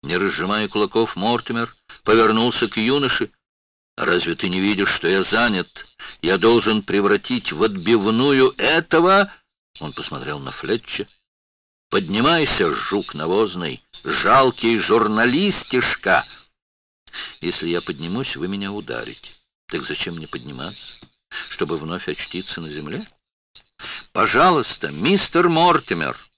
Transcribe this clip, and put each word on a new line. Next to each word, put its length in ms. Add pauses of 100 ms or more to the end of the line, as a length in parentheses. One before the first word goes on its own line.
Не 160
разжимая 500
кулаков, 480
Мортимер 580 (300)
повернулся 640
к 80
юноше. 540 (680)
«Разве 380
ты 160
не 100
видишь, 300
что 180
я 140
занят? 640 (340)
Я 160
должен 460
превратить 720
в 100
отбивную 960
этого...» 760 (480)
Он 140
посмотрел 440
на 140
Флетча. 560 (800)
«Поднимайся, 840
жук 440
навозный, 680 (220)
жалкий 760
журналистишка!» 1500 (1120)
«Если 280
я 120
поднимусь, 560
вы 120
меня 240
ударите. 580 (380)
Так 160
зачем 320
мне 100
подниматься? 720 (500)
Чтобы 300
вновь 300
очтиться 520
на 100
земле?» 360 (1080)
«Пожалуйста, 760
мистер 580
Мортимер!» 680 (220)